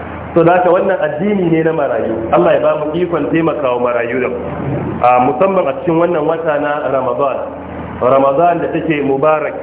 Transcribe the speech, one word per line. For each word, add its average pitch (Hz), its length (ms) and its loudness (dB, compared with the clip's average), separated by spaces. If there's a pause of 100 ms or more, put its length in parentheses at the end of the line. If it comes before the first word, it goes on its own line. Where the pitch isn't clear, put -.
(360)
To 170 80 4
da 165 100 4
haka 180 160 4
wannan 190 320 2
addini 175 480 0
ne 160 140 2
na 160 100 2
marayu. 135 400 -2 (180)
Allah 156 220 4
ya 139 80 4
ba 151 240 0
mu 147 80 -4
ikon 170 400 -2
taimakawa 143 480 0
marayu 120 400 0
da, 117 80 0 (720)
a, 123 240 6
musamman 190 400 2
a 135 160 -2
cikin 165 160 0
wannan 170 300 2
wata 160 340 0
na 147 320 -2
Ramadan. 127 440 0 (600)
Ramadan 139 640 2
da 139 80 -2
take 156 320 -2
mubarak 143 600 0